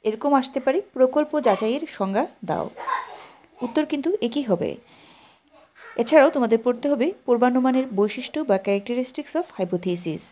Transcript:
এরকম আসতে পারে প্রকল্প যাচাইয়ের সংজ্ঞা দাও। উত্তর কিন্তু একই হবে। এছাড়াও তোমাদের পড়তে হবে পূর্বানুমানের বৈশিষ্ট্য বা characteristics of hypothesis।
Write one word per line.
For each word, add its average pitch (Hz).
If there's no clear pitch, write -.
এরকম 226
আসতে 262
পারে 269
প্রকল্প 294
যাচাইয়ের 226
সংজ্ঞা 196
দাও। 156
উত্তর 247
কিন্তু 311
একই 240
হবে। 170
এছাড়াও 277
তোমাদের 233
পড়তে 247
হবে 285
পূর্বানুমানের 254
বৈশিষ্ট্য 214
বা 226
characteristics 240
of 339
hypothesis। 175